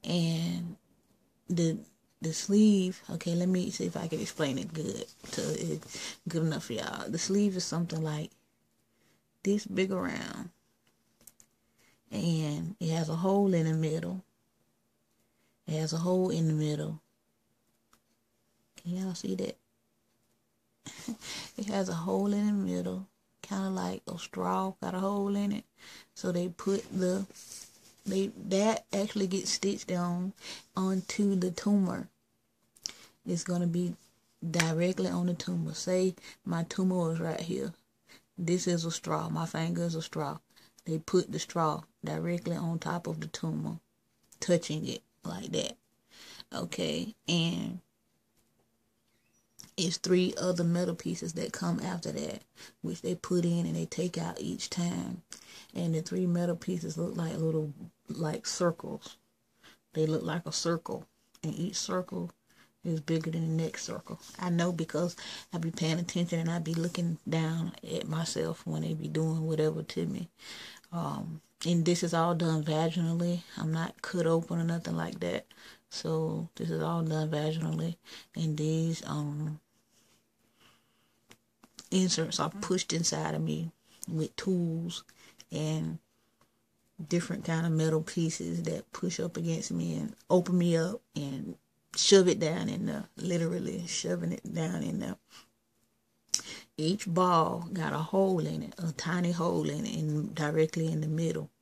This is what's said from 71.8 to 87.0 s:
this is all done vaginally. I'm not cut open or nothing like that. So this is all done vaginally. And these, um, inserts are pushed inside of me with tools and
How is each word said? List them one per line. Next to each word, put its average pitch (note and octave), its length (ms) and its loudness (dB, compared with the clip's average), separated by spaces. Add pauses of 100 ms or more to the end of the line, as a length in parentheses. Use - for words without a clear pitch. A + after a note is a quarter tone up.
this F3 180 4
is E3+ 100 0
all E3+ 220 4
done D#3+ 300 2
vaginally. E3+ 800 2 (140)
I'm D#3+ 160 0
not D#3+ 300 -4
cut E3+ 240 0
open E3 320 4
or E3+ 60 2
nothing E3 320 0
like - 240 -4
that. - 260 -2 (460)
So D#3+ 640 -2
this E3+ 160 -4
is D#3+ 120 0
all E3 200 0
done D#3 280 0
vaginally. D#3+ 640 0 (380)
And D#3 220 0
these, D#3+ 500 2
um, D3+ 540 -4 (2250)
inserts F3 500 2
are E3 80 4
pushed F#3+ 460 0
inside D#3+ 400 0
of D#3 80 0
me D#3+ 280 -2 (380)
with D#3 260 -2
tools E3+ 720 -2 (480)
and D#3 460 -2 (1080)